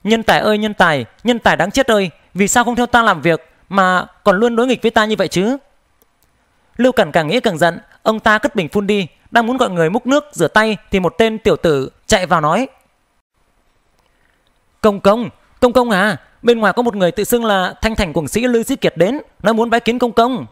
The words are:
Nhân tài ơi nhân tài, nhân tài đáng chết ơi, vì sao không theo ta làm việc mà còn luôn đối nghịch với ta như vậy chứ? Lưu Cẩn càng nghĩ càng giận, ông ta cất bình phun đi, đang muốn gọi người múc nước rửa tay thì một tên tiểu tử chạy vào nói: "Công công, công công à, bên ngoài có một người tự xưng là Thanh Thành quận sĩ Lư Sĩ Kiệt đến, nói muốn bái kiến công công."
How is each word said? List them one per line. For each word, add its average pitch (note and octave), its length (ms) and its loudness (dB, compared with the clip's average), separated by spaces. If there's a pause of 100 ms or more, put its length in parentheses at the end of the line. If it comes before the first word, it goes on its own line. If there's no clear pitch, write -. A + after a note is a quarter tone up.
Nhân A3+ 180 2
tài E3+ 180 2
ơi G#3+ 180 0
nhân G#3+ 160 -4
tài, D3+ 300 0 (200)
nhân A#3 140 0
tài F3 180 2
đáng F3 140 -2
chết C4+ 160 0
ơi, G3+ 240 0 (240)
vì F#3+ 140 2
sao A3 160 2
không A#3 120 -2
theo A#3+ 100 0
ta A#3 160 2
làm F#3 200 2
việc D#3+ 280 -2 (180)
mà F#3 380 0 (180)
còn F#3+ 120 4
luôn A#3 200 0
đối A#3+ 100 0
nghịch B3 160 -2
với A3+ 80 2
ta A3 140 2
như G#3+ 140 -2
vậy F3+ 100 0
chứ? G#3+ 280 -2 (1200)
Lưu B3 160 2
Cẩn F3+ 200 0
càng D#3 160 0
nghĩ G#3+ 120 0
càng F3 180 -2
giận, E3+ 200 0 (240)
ông G#3+ 180 0
ta G#3+ 180 2
cất - 160 -2
bình - 140 -2
phun G3+ 180 -2
đi, G3+ 200 0 (240)
đang A3+ 160 -4
muốn B3+ 100 -2
gọi A3 140 -2
người E3 200 0
múc A#3 160 -4
nước C#4+ 260 0
rửa D#3+ 160 0
tay G#3+ 280 0 (140)
thì G3 100 0
một E3 180 -2
tên A3 200 2
tiểu F3 180 2
tử C#3 340 -2 (160)
chạy F#3 200 0
vào E3+ 140 2
nói: F3+ 280 0 (2000)
"Công G3+ 200 0
công, G#3+ 300 0 (300)
công B3 120 2
công A#3+ 180 0
à, F#3+ 260 0 (260)
bên A#3 180 2
ngoài G3 120 2
có A#3+ 100 -2
một A#3 140 -2
người F3+ 160 0
tự G3+ 120 -4
xưng A#3 200 -2
là G3 380 -2
Thanh A3 140 -2
Thành A3 160 -2
quận D3+ 160 -4
sĩ A#3 180 -2
Lư A#3 160 0
Sĩ C4 140 -4
Kiệt - 200 -2
đến, G3+ 240 0 (220)
nói A3+ 120 2
muốn A3+ 160 0
bái A#3 100 0
kiến A#3 180 -2
công A#3+ 140 -2
công." A#3 400 0